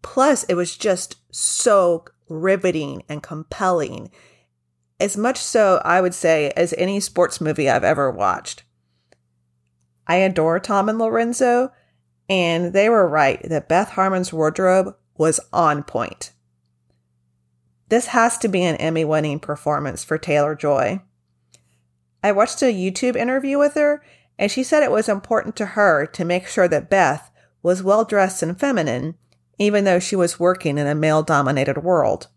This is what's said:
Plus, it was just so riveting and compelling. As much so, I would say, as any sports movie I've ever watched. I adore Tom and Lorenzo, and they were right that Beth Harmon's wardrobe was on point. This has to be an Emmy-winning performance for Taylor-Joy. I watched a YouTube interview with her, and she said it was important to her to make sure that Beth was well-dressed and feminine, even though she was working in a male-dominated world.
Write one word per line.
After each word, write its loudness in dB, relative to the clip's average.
Plus, 0
it -2
was -4
just -4
so 2
riveting -2
and -10
compelling. -4
As -2
much -2
so, 2
I 2
would -2
say, 0
as 0
any -2
sports -2
movie -2
I've 2
ever 0
watched. -4
I 2
adore 2
Tom 0
and -4
Lorenzo, 0
and 0
they 4
were 4
right 2
that -4
Beth 0
Harmon's -2
wardrobe 0
was 0
on 0
point. -8
This 0
has 0
to -2
be 0
an 0
Emmy-winning -2
performance -6
for -4
Taylor-Joy. 0
I 2
watched 2
a 4
YouTube -2
interview -2
with 2
her, 0
and 0
she -4
said 2
it 0
was 0
important -2
to -4
her 2
to -6
make -2
sure 2
that -2
Beth 2
was 0
well-dressed 2
and -4
feminine, -2
even 2
though 4
she -4
was 0
working 0
in -2
a 0
male-dominated 0
world. 0